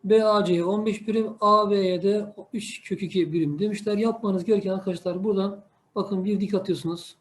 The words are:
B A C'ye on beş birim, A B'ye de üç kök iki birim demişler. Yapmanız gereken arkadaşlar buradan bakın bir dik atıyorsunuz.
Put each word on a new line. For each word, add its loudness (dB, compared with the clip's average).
B 6
A 4
C'ye 2
on 0
beş -4
birim, 0
A 4
B'ye 2
de 0
üç -10
kök -4
iki 0
birim 0
demişler. -2
Yapmanız 0
gereken 2
arkadaşlar -4
buradan -2
bakın -2
bir 0
dik -2
atıyorsunuz. -4